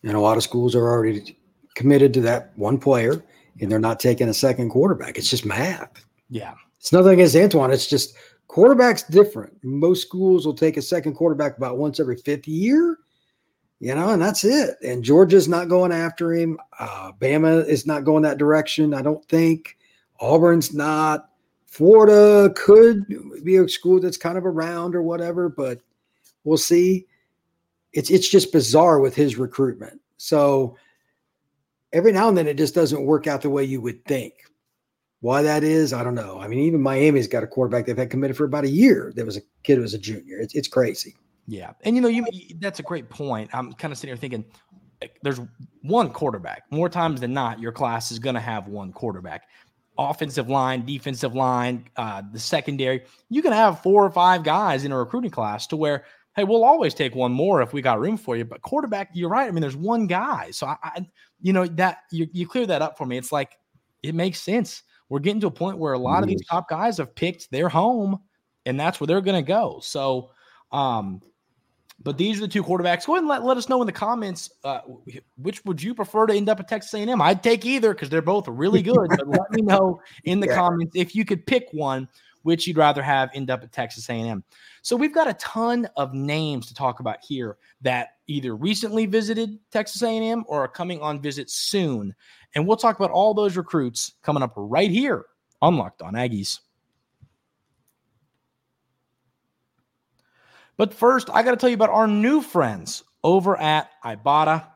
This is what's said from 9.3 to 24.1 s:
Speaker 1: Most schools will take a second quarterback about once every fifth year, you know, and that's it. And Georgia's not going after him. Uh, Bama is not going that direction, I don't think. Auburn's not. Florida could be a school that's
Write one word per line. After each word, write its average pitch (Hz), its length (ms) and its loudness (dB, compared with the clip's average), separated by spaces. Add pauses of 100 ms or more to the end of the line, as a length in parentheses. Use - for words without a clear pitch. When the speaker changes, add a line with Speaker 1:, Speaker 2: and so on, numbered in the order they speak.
Speaker 1:
Most 151 400 0
schools 185 440 2
will 151 80 -2
take 156 240 0
a 139 40 -4
second 156 340 -4
quarterback 147 420 0
about 127 200 -6
once 147 220 -4
every 127 160 -2
fifth 143 320 -6
year, 269 500 2 (840)
you 127 140 -6
know, 170 160 0
and 196 120 2
that's 196 220 -2
it. 262 400 0
And 123 200 -6
Georgia's 165 460 6
not 175 180 0
going 180 240 2
after 165 420 -4
him. 165 240 -2 (220)
Uh, - 400 -12
Bama 156 480 2
is 147 180 0
not 147 200 -4
going 156 180 4
that 143 140 0
direction, 151 560 2
I 135 80 -4
don't 151 240 -2
think. 165 520 0 (420)
Auburn's 160 540 4
not. 151 560 -2 (360)
Florida 208 880 8
could 214 500 8 (380)
be 185 140 4
a 180 100 6
school 185 320 2
that's 180 180 -2